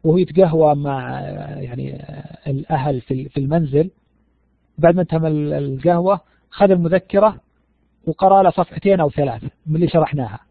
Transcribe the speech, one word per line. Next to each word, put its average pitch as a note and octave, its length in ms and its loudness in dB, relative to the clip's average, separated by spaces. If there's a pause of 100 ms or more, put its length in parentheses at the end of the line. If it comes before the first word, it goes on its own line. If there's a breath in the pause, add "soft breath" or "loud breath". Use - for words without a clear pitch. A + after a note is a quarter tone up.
وهو E3 140 2
يتقهوى D#3+ 580 4
مع، C3+ 460 -6 (380)
يعني، C3+ 460 -10 (420)
الأهل C#3 540 -4
في - 120 -6
ال-، C3 160 -6
في - 100 -6
المنزل، D3+ 520 0 (840)
بعد E3+ 180 4
ما F#3 60 0
انتهى E3 180 -2
من D#3+ 80 -2
ال-، D3+ 260 -2
القهوة E3 680 0 (280)
خذ G3 220 2
المذكرة F#3+ 680 2 (680)
وقرأ F#3+ 360 4
له F3+ 60 6
صفحتين F#3 500 0
أو D3 100 2
ثلاث C3 340 -4 (220)
من D#3 100 -2
اللي E3 120 2
شرحناها. C#3+ 520 -2 (120)